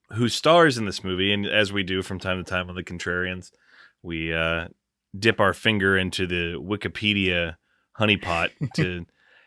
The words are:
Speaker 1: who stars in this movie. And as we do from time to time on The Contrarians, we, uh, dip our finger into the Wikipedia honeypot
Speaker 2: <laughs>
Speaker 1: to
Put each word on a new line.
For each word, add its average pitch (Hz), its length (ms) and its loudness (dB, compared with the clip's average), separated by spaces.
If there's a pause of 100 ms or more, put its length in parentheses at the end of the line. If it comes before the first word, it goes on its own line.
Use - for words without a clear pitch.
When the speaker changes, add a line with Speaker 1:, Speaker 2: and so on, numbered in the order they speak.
(100)
Speaker 1:
who 117 180 0
stars 156 480 4
in 113 80 -4
this 92 180 -6
movie. 95 300 0
And 101 140 0
as 104 260 2
we 101 120 0
do 92 180 -2
from 92 160 -8
time 92 180 -2
to 92 80 -6
time 90 240 -4
on 90 60 -12
The 90 100 -6
Contrarians, 90 680 -6 (520)
we, 82 320 -4
uh, 82 340 0 (500)
dip 107 220 4
our 95 140 4
finger 98 420 2
into 92 300 0
the 87 360 -4
Wikipedia 92 960 0 (420)
honeypot 92 520 2 (120)
Speaker 2:
<laughs> 131 120 -6
Speaker 1:
to 90 320 -2 (400)